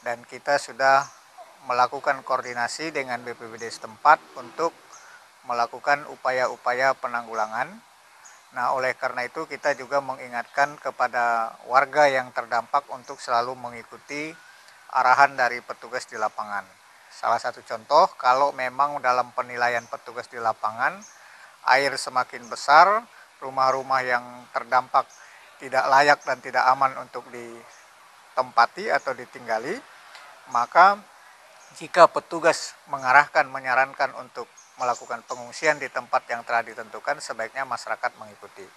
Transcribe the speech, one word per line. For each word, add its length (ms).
dan 240
kita 320
sudah 480
melakukan 560
koordinasi 640
dengan 320
B 160
P 80
B 160
D 80
setempat 480
untuk 320
melakukan 640
upaya-upaya 880
penanggulangan. 720
Nah, 160
oleh 240
karena 320
itu 160
kita 320
juga 240
mengingatkan 800
kepada 720
warga 400
yang 240
terdampak 560
untuk 320
selalu 320
mengikuti 800
arahan 400
dari 240
petugas 480
di 80
lapangan. 480
Salah 240
satu 320
contoh, 480
kalau 400
memang 480
dalam 320
penilaian 560
petugas 400
di 80
lapangan, 640
air 320
semakin 480
besar, 560
rumah-rumah 560
yang 240
terdampak 540
tidak 280
layak 360
dan 160
tidak 280
aman 320
untuk 280
ditempati 1600
atau 240
ditinggali, 640
maka 440
jika 320
petugas 640
mengarahkan, 580
menyarankan 720
untuk 300
melakukan 480
pengungsian 480
di 160
tempat 400
yang 160
telah 160
ditentukan, 560
sebaiknya 480
masyarakat 480
mengikuti. 480